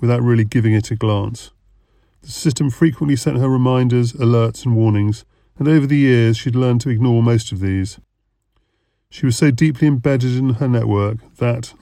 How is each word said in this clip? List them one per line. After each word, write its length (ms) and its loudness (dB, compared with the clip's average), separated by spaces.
without 200 0
really 220 2
giving 300 0
it 180 -2
a 40 -4
glance. 560 -4
The 80 -18
system 380 -2
frequently 460 0
sent 220 -4
her 100 0
reminders, 680 0
alerts, 520 0
and 100 0
warnings, 480 0
and 100 -2
over 200 4
the 100 2
years 380 4
she'd 200 -4
learned 260 0
to 80 -4
ignore 340 2
most 300 0
of 80 -8
these. 380 -4
She 160 -6
was 120 0
so 120 2
deeply 380 0
embedded 480 0
in 200 0
her 120 -4
network 520 -2
that, 440 -4